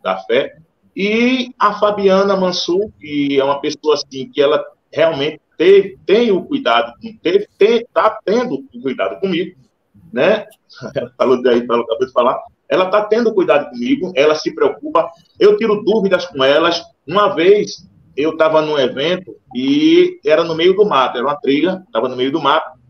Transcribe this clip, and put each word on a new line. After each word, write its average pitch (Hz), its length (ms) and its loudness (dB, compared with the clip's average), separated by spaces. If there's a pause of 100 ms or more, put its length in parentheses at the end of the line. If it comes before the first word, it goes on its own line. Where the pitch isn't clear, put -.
da 95 160 -2
fé. - 380 -4 (400)
E 240 640 -2
a 202 160 0
Fabiana 196 600 2
Mansur, 185 540 -2 (100)
que 143 380 -2
é 135 60 4
uma 139 160 -2
pessoa 151 340 -2
assim, 135 340 -8
que 143 120 -2
ela 147 240 2 (280)
realmente 151 480 -2 (160)
teve, 190 480 4
tem 220 280 2
o 175 120 0
cuidado, 117 480 -2 (300)
teve, 190 240 0 (100)
tem, 226 380 2
tá 208 300 0
tendo 247 400 -2 (100)
o 120 80 -16
cuidado 98 380 -6
comigo, 185 360 -4 (560)
né? 185 340 0 (240)
<laughs> 110 240 -16
Ela - 220 -6
falou 127 240 2
daí, 120 260 2
falou, 120 180 0
acabou 117 220 -4
de - 60 -10
falar. 123 300 0 (260)
Ela 185 180 0
tá 214 180 0
tendo 220 300 0
cuidado 151 360 2
comigo, 135 460 -4
ela 151 180 4
se - 200 -6
preocupa, - 560 -2 (280)
eu 208 180 6
tiro 214 280 -2
dúvidas 190 420 0
com 135 160 -6
elas. 156 400 2 (240)
Uma 196 220 0
vez 190 580 0 (300)
eu 156 200 -2
tava 156 260 2
num 151 160 -2
evento 151 580 -4 (180)
e 151 680 2
era 156 180 4
no 160 120 -4
meio 175 200 2
do 202 100 4
mato, 131 340 0
era 120 80 -4
uma 143 100 -2
trilha, 147 460 -2 (100)
tava 123 160 -2
no 123 80 -10
meio 131 160 -2
do 156 80 -2
mato, 143 380 -2 (120)